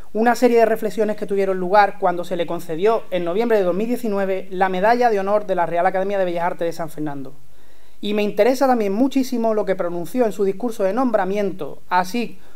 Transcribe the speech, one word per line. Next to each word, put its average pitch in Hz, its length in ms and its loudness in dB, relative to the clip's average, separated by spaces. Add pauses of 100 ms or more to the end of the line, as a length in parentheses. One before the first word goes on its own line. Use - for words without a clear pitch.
(120)
una 226 220 4
serie 233 240 4
de 226 80 6
reflexiones 214 500 0
que 202 100 -6
tuvieron 190 340 0
lugar 196 400 4
cuando 175 240 0
se 180 100 -6
le 175 100 -2
concedió 175 680 0
en 180 120 0
noviembre 214 340 2
de 196 40 4
dos 180 140 2
mil 214 100 -2
diecinueve 196 640 -2
la 190 180 0
Medalla 226 420 4
de 202 100 0
Honor 202 260 0
de 185 80 0
la 170 120 0
Real 170 200 2
Academia 190 320 0
de 190 60 2
Bellas 175 180 -2
Artes 175 240 -2
de 165 60 -4
San 165 180 -6
Fernando. 143 440 -6 (680)
Y 208 140 -4
me 208 100 2
interesa 226 420 2
también 220 260 2
muchísimo 240 600 0
lo 208 100 0
que 185 120 0
pronunció 175 500 -2
en 202 60 -2
su 214 100 -2
discurso 196 400 -2
de 190 100 2
nombramiento, 196 960 -2
así 185 520 -2 (160)